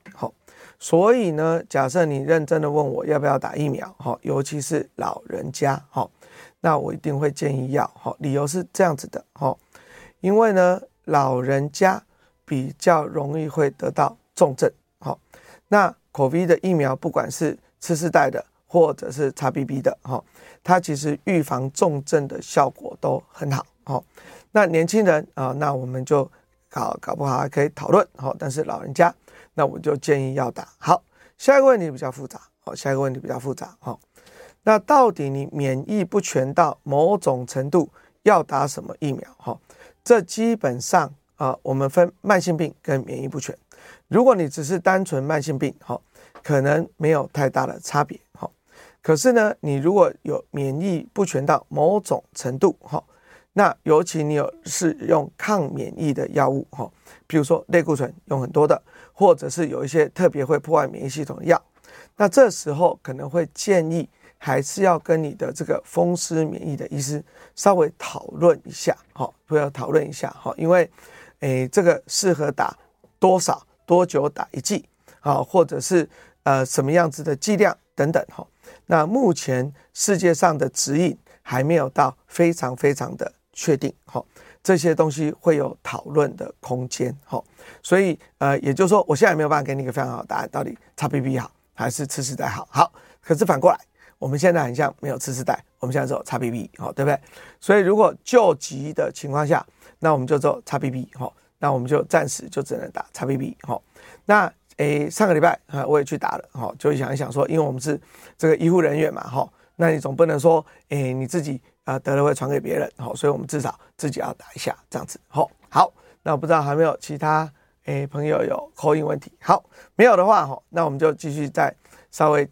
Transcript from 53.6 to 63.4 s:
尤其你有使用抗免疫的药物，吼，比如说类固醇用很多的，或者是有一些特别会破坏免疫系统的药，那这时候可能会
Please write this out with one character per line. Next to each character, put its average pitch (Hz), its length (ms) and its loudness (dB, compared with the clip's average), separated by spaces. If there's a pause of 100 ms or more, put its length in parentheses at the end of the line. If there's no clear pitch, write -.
尤 160 200 4
其 165 200 -4
你 151 120 -2
有 143 180 -2 (100)
使 160 300 -2 (160)
用 147 260 2
抗 190 380 -2
免 139 260 -8
疫 151 140 -2
的 139 160 -4
药 139 200 2
物， 135 200 -2
吼， - 240 -12 (340)
比 - 80 -4
如 151 80 4
说 160 260 0
类 170 140 4
固 151 120 0
醇 127 180 -4 (120)
用 139 140 -4
很 127 120 -6
多 147 160 4
的， - 140 2 (300)
或 190 240 6
者 143 140 -8
是 165 200 -2
有 131 140 -4
一 143 40 -6
些 147 220 2
特 180 200 2
别 139 160 -4
会 147 140 2
破 151 200 2
坏 135 80 0
免 110 160 -10
疫 135 60 -6
系 143 160 -8
统 139 120 -12
的 - 60 -12
药， 165 180 2 (540)
那 208 140 2
这 247 200 8
时 - 220 -6
候 160 300 0
可 131 120 -12
能 139 160 -10
会 165 240 -2